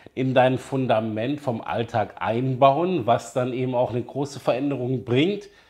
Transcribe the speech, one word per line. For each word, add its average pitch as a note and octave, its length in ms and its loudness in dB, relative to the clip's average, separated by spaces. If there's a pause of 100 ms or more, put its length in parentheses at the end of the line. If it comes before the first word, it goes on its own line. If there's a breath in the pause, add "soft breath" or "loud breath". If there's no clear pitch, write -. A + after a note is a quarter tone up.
(140 loud breath)
in C3 200 -2
dein B2+ 240 6
Fundament A#2 840 -2
vom A#2 220 -4
Alltag A2 580 -2
einbauen, C3 840 2
was A#2+ 260 2
dann B2+ 220 -2
eben B2+ 200 -2
auch B2 180 0
eine A#2+ 100 -2
große C3 400 -8
Veränderung B2+ 640 -2
bringt, E3 420 2 (220 soft breath)